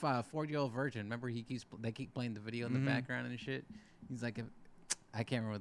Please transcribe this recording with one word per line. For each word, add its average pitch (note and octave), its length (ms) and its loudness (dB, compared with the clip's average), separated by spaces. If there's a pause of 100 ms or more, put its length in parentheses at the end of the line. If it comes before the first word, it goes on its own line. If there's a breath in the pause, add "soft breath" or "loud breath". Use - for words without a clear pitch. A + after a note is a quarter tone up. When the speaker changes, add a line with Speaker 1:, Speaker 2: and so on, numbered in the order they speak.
Speaker 1:
uh, C3 180 6
Forty-year-old D3 520 0
Virgin. A#2+ 300 0
Remember, A#2 260 -2
he A#2 140 0
keeps B2 200 -4
pl-, - 180 -12
they A2+ 120 2
keep - 200 -6
playing A#2+ 200 0
the G#2 80 -4
video A#2 260 -2
in B2 60 2
the B2+ 60 4
Speaker 2:
Mm-hmm. C3+ 100 6
Speaker 1:
background B2 380 2
and A#2+ 120 -4
shit. C3 240 -2 (460 loud breath)
He's B2 140 -4
like, A#2 160 0
if, A#2 60 -2 (680)
I A2 100 2
can't A#2 220 2
remember G#2+ 160 0